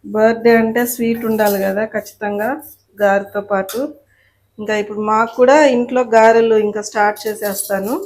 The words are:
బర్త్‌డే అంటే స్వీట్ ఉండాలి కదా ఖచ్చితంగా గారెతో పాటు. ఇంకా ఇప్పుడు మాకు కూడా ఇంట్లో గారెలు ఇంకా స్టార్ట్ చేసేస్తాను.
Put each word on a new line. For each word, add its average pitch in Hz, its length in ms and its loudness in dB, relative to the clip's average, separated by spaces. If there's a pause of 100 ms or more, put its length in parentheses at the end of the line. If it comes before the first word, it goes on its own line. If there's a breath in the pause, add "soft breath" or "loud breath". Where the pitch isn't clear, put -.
బర్త్‌డే 226 500 2
అంటే 226 300 0
స్వీట్ 233 380 -4
ఉండాలి 214 360 0
కదా 196 280 -2
ఖచ్చితంగా 208 640 -8 (480)
గారెతో 202 460 0
పాటు. 202 360 -4 (800)
ఇంకా 214 180 -4
ఇప్పుడు 208 280 -6
మాకు 220 280 0
కూడా 254 240 4 (120)
ఇంట్లో 240 400 0
గారెలు 226 500 6
ఇంకా 208 240 -2
స్టార్ట్ 208 360 -2
చేసేస్తాను. 202 720 -6 (120)